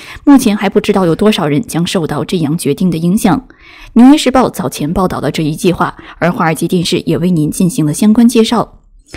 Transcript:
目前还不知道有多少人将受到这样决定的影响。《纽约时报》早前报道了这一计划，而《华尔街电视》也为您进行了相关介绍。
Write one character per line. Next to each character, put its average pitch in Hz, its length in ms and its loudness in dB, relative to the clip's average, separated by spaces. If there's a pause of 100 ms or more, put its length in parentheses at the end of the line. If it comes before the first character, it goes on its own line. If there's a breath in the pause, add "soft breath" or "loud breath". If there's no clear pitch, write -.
(240 loud breath)
目 285 140 6
前 220 200 0
还 - 100 -4
不 208 140 0
知 208 100 0
道 196 140 0
有 165 80 2
多 202 180 2
少 190 160 -2
人 147 140 0
将 170 240 -4
受 165 220 -4
到 143 180 -6
这 190 120 -4
样 156 200 -2
决 143 160 -2
定 180 160 -2
的 160 80 -2
影 175 180 0
响。 208 320 0 (460 loud breath)
《纽 247 140 8
约 294 100 8
时 254 140 -2
报》 247 180 2
早 - 180 -6
前 143 240 -6
报 185 160 -2
道 117 120 -8
了 143 100 -4
这 160 140 -4
一 156 120 -4
计 175 160 0
划， - 240 -4 (220 loud breath)
而 165 140 0
《华 170 140 -2
尔 165 100 0
街 170 120 -4
电 170 160 -2
视》 - 220 -2
也 160 120 -2
为 175 120 -2
您 151 220 0
进 180 180 0
行 160 160 -2
了 165 80 -2
相 214 180 2
关 233 160 4
介 233 160 2
绍。 226 360 -4 (380 loud breath)